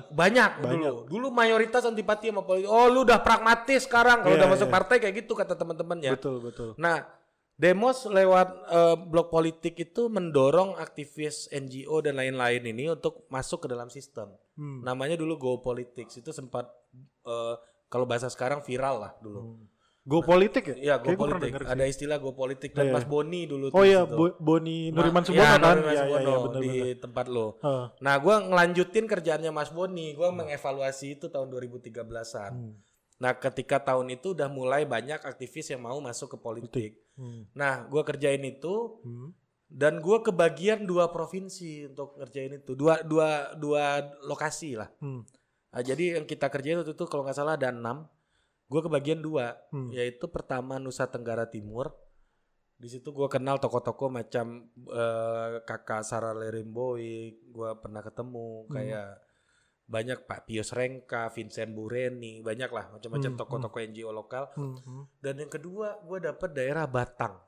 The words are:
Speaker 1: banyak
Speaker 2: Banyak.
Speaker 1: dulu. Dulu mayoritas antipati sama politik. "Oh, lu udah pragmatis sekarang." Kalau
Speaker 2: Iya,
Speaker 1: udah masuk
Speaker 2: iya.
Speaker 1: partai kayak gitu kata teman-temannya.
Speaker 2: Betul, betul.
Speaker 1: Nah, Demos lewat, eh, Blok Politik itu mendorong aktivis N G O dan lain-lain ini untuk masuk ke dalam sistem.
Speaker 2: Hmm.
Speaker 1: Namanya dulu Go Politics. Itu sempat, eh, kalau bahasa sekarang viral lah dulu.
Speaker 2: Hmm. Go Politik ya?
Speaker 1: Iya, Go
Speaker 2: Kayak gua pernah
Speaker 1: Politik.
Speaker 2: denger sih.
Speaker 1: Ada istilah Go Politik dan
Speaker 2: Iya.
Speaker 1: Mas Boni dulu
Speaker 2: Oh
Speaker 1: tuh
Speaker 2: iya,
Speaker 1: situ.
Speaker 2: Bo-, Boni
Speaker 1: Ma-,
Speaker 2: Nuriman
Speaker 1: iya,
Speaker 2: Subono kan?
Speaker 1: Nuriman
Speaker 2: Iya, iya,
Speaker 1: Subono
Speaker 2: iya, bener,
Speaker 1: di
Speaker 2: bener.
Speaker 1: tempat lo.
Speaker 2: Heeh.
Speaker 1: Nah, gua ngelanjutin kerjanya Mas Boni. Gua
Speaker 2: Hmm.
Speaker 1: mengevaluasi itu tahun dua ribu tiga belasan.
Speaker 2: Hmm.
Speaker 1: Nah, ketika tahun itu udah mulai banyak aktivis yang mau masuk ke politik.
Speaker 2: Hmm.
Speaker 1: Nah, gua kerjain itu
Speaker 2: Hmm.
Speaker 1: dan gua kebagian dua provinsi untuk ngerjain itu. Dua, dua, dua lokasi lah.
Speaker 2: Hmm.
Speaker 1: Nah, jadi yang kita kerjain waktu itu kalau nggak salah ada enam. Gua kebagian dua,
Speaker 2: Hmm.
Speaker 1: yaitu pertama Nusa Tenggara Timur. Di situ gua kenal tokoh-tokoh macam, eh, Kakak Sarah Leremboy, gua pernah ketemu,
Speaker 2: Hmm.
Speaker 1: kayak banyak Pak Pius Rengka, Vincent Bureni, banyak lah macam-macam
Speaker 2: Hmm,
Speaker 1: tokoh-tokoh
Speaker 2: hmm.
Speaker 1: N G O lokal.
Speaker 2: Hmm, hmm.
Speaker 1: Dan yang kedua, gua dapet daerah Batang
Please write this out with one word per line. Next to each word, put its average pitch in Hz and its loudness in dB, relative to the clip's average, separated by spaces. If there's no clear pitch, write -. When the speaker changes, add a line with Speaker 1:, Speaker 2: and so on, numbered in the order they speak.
Speaker 1:
banyak 202 6
Speaker 2:
Banyak. 147 0
Speaker 1:
dulu. 120 -10
Dulu 220 -4
mayoritas 226 4
antipati 214 0
sama 196 -2
politik. 185 0
"Oh, 226 8
lu 247 8
udah 226 8
pragmatis 233 4
sekarang." 240 6
Kalau 185 6
Speaker 2:
Iya, 156 8
Speaker 1:
udah 143 8
masuk 143 4
Speaker 2:
iya. - 2
Speaker 1:
partai 190 4
kayak 196 -2
gitu 226 -4
kata 180 -2
teman-temannya. 165 -4
Speaker 2:
Betul, 135 -2
betul. 117 -10
Speaker 1:
Nah, 160 0
Demos 202 4
lewat, 190 6
eh, 170 6
Blok 165 0
Politik 165 0
itu 233 -2
mendorong 175 4
aktivis 151 -10
N 139 -6
G 131 -12
O 156 0
dan 147 2
lain-lain 127 0
ini 117 -4
untuk 165 -4
masuk 135 -6
ke 147 -6
dalam 120 -8
sistem. 123 -14
Speaker 2:
Hmm. 143 -10
Speaker 1:
Namanya 131 -4
dulu 160 -2
Go 127 -2
Politics. 123 -8
Itu 127 -16
sempat, 127 -10
eh, 117 -6
kalau 123 -2
bahasa 120 -2
sekarang 131 -4
viral 131 -4
lah 101 -12
dulu. 104 -14
Speaker 2:
Hmm. 113 -20
Go 156 4
Politik 180 6
ya? 127 -6
Speaker 1:
Iya, 139 2
Go - -4
Speaker 2:
Kayak 185 2
gua 202 0
pernah - 0
Speaker 1:
Politik. 170 -4
Speaker 2:
denger 135 -6
sih. 127 -6
Speaker 1:
Ada 131 2
istilah 147 -4
Go 135 -6
Politik 131 -6
dan 143 2
Speaker 2:
Iya. 131 2
Speaker 1:
Mas 135 0
Boni 151 -2
dulu 139 -6
Speaker 2:
Oh 135 -4
Speaker 1:
tuh 190 8
Speaker 2:
iya, 196 10
Speaker 1:
situ. 165 2
Speaker 2:
Bo-, 170 4
Boni 160 2
Speaker 1:
Ma-, 160 -4
Speaker 2:
Nuriman 170 4
Speaker 1:
iya, 175 2
Speaker 2:
Subono 170 6
kan? 147 10
Speaker 1:
Nuriman 160 4
Speaker 2:
Iya, 151 2
iya, 151 4
Speaker 1:
Subono 139 2
Speaker 2:
iya, 131 2
bener, 123 -2
Speaker 1:
di 131 -2
Speaker 2:
bener. 127 -2
Speaker 1:
tempat 123 -6
lo. 120 -2
Speaker 2:
Heeh. 131 -2
Speaker 1:
Nah, 139 2
gua 160 6
ngelanjutin 180 2
kerjanya 165 -2
Mas 151 -4
Boni. 165 -6
Gua 170 0
Speaker 2:
Hmm. 180 -4
Speaker 1:
mengevaluasi 139 -6
itu 143 -12
tahun 135 -6
dua 127 -10
ribu 123 -10
tiga 117 -12
belasan. 113 -10
Speaker 2:
Hmm. 117 -12
Speaker 1:
Nah, 127 0
ketika 135 -2
tahun 127 0
itu 127 -6
udah 151 -2
mulai 139 0
banyak 131 -4
aktivis 135 -12
yang 127 -8
mau 120 -8
masuk 131 -10
ke 127 -14
politik. 117 -6
Speaker 2:
Hmm. 120 -16
Speaker 1:
Nah, 135 -2
gua 143 0
kerjain 143 0
itu 190 -6
Speaker 2:
Hmm. 123 -14
Speaker 1:
dan 151 0
gua 202 2
kebagian 190 2
dua 175 2
provinsi 165 -10
untuk 135 -12
ngerjain 135 -10
itu. 135 -10
Dua, 156 4
dua, 151 0
dua 147 0
lokasi 147 -6
lah. 107 -8
Speaker 2:
Hmm. 131 -10
Speaker 1:
Nah, 123 -6
jadi 156 -2
yang 160 -4
kita 147 -4
kerjain 143 -2
waktu 156 -6
itu 175 -8
kalau 147 -4
nggak 135 -6
salah 147 -2
ada 135 0
enam. 123 -6
Gua 147 0
kebagian 151 -2
dua, 147 -4
Speaker 2:
Hmm. 131 -10
Speaker 1:
yaitu 123 -6
pertama 131 -8
Nusa 131 -6
Tenggara 117 -6
Timur. 113 -10
Di 120 -20
situ 123 -16
gua 139 -4
kenal 135 -2
tokoh-tokoh 123 -4
macam, 117 -8
eh, 117 -4
Kakak 110 -8
Sarah 113 -6
Leremboy, 113 -6
gua 113 -10
pernah 107 -14
ketemu, 117 -12
Speaker 2:
Hmm. 110 -16
Speaker 1:
kayak 107 -8
banyak 117 -6
Pak - -14
Pius 107 -6
Rengka, 123 -6
Vincent 110 -10
Bureni, 113 -8
banyak 113 -6
lah 101 -10
macam-macam 120 -6
Speaker 2:
Hmm, 123 -8
Speaker 1:
tokoh-tokoh 120 -8
Speaker 2:
hmm. 113 -8
Speaker 1:
N 110 -16
G 107 -14
O 110 -10
lokal. 120 -10
Speaker 2:
Hmm, 139 -10
hmm. 127 -16
Speaker 1:
Dan 139 -8
yang 147 -12
kedua, 185 -10
gua 175 -10
dapet 170 -6
daerah 143 -4
Batang 123 -6